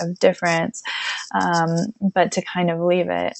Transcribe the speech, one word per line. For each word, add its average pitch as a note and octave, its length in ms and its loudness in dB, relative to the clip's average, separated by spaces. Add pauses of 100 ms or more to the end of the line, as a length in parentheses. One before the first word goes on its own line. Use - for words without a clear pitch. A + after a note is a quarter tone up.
of F3 180 -6
difference, F3 640 2 (520)
um, E3+ 640 0
but F#3 320 2
to F3+ 100 -2
kind F3 280 -2
of E3 100 -2
leave F3 300 2
it, F3 280 -2